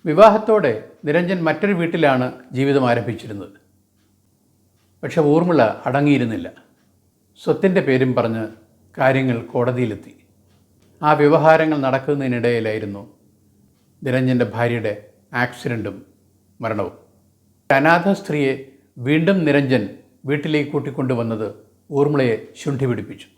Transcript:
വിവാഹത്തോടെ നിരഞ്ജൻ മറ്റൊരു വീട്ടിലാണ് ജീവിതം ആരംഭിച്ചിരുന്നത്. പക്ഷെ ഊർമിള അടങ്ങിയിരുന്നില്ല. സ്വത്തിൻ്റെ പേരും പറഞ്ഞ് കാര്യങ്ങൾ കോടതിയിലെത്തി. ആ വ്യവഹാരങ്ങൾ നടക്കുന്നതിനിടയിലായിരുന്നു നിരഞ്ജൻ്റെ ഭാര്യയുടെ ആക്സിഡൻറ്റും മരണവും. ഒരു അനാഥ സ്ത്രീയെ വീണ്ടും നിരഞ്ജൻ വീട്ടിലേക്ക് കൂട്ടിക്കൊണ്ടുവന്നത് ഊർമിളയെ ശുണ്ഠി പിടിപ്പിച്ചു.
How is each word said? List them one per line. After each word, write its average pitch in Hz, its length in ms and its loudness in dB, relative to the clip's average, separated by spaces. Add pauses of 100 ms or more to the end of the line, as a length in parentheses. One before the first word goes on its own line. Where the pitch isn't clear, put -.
വിവാഹത്തോടെ 202 680 6 (320)
നിരഞ്ജൻ 175 380 0
മറ്റൊരു 160 300 0
വീട്ടിലാണ് 151 600 0 (200)
ജീവിതം 135 360 2
ആരംഭിച്ചിരുന്നത്. 110 760 -6 (1400)
പക്ഷെ 156 180 -4
ഊർമിള 156 420 4 (240)
അടങ്ങിയിരുന്നില്ല. 123 640 0 (920)
സ്വത്തിൻ്റെ 180 400 0
പേരും 131 340 2
പറഞ്ഞ് 113 300 -2 (500)
കാര്യങ്ങൾ 131 460 0
കോടതിയിലെത്തി. 120 720 -4 (920)
ആ 151 100 2
വ്യവഹാരങ്ങൾ 156 680 4
നടക്കുന്നതിനിടയിലായിരുന്നു 120 1200 -2 (1000)
നിരഞ്ജൻ്റെ 127 420 0
ഭാര്യയുടെ 113 500 -2 (380)
ആക്സിഡൻറ്റും 120 640 -6 (640)
മരണവും. 104 340 -4 (760)
ഒരു 135 40 4
അനാഥ 170 380 4
സ്ത്രീയെ 147 420 -2 (440)
വീണ്ടും 160 460 0
നിരഞ്ജൻ 135 440 2 (360)
വീട്ടിലേക്ക് 147 480 -2
കൂട്ടിക്കൊണ്ടുവന്നത് 123 760 -4 (420)
ഊർമിളയെ 139 460 2 (200)
ശുണ്ഠി 139 300 -4
പിടിപ്പിച്ചു. - 520 -6